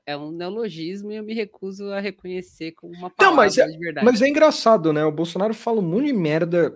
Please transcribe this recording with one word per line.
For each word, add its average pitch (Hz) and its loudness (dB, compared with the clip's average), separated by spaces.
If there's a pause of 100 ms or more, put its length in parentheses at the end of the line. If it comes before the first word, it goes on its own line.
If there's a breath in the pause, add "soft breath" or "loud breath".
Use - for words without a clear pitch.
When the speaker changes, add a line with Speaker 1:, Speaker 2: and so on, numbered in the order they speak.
Speaker 1:
é, - -18
é 147 -6
um 151 -12
neologismo 180 -8
e 214 -8
eu 214 -10
me 220 -10
recuso 202 -8
a 196 -6
reconhecer 185 -10
como 175 -20
uma 180 -12
Speaker 2:
Não, 381 6
mas 208 4
Speaker 1:
palavra 156 2
Speaker 2:
é, 160 -16
Speaker 1:
de 170 -10
verdade. 165 -2
Speaker 2:
mas 233 4
é 269 6
engraçado, 254 4
né? 151 2
O 156 2
Bolsonaro 175 -2
fala 226 -2
um 190 0
monte 202 0
de 285 0
merda 170 2